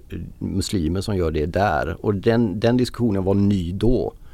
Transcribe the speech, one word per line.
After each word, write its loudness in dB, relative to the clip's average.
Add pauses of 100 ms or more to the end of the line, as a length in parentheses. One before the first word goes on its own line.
eh, -10 (200)
muslimer -2
som -4
gör 0
det -2
där. -2
Och 0
den, 2
den 2
diskussionen 0
var 2
ny 2
då. 0 (200)